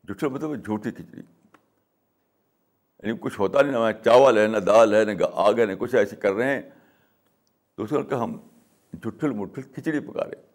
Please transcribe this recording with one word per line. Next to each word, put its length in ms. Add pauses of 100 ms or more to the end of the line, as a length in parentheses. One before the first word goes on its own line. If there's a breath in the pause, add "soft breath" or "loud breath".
جھٹل 200
مطلب 380
جھوٹی 260
کھچڑی، 300 (1800)
یعنی 180
کچھ 180
ہوتا 220
نہیں، 100
نہ 340
چاول 320
ہے، 100
نہ 100
دال 380
ہے، 80
نہ 200 (100)
آگ 200
ہے، 120
نہ 140
کچھ، 160
ایسے 200
کر 180
رہے 200
ہیں۔ 80 (1120 soft breath)
تو 80
اس 80
نے 180
کہا، 140
"ہم 140 (560)
جھٹل 360
مٹھل 320
کھچڑی 380
پکا 240
رہے 120
ہیں۔" 200